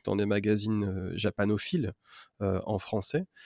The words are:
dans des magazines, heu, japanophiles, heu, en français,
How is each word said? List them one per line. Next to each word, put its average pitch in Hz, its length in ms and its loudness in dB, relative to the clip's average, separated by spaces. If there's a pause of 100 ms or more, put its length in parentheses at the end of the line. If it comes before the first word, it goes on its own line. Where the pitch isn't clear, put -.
dans 104 100 2
des 101 100 2
magazines, 104 600 2
heu, 92 300 -4
japanophiles, 104 800 0 (480)
heu, 95 240 0
en 104 140 0
français, 123 460 -2 (200)